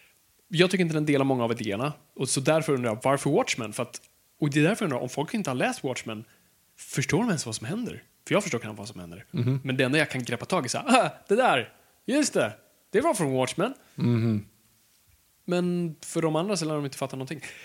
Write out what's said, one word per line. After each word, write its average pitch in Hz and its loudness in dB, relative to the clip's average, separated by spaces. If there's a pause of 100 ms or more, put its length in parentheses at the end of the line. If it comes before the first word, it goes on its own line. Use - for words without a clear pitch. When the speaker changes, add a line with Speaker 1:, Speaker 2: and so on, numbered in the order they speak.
(480)
Speaker 1:
jag 180 4
tycker 185 2
inte 160 2
den 151 0
delar 139 4
många 131 2
av 117 2
idéerna. 110 -2 (220)
Och 127 -2
så - 0
därför 151 2
undrar 123 0
jag, 110 -4
varför 135 2
Watchmen? 131 0
För 123 -4
att, - -14 (400)
och 151 2
det 147 2
är 147 6
därför 202 2
jag - 2
undrar, 123 -2
om 127 -4
folk 151 -4
inte 185 -2
har 127 -2
läst 226 -2
Watchmen, 117 -6 (540)
förstår - -2
de 240 2
ens 165 0
vad 113 -6
som 117 -10
händer? 202 -6 (240)
För 147 -2
jag 202 2
förstår 139 -2
knappt 107 -12
vad 104 -10
som 113 -14
händer. 87 -14
Speaker 2:
Mhm. 131 0
Speaker 1:
Men 131 -2
det 135 4
enda 131 2
jag 147 2
kan 127 -4
greppa 120 -6
tag 165 0
i 113 -4
så - -4
här, 240 4
"Ah, 147 -2 (160)
det 196 2
där, 175 2 (360)
just 269 0
det, 120 0 (380)
det 214 2
var 320 2
från 147 0
Watchmen." 151 0 (220)
Speaker 2:
Mhm. 113 2 (1000)
Speaker 1:
Men 175 0
för - -6
de 156 2
andra 185 0
så 160 -2
lär 156 -2
de 143 -4
inte 135 -10
fatta 135 -6
någonting. 131 -8 (240)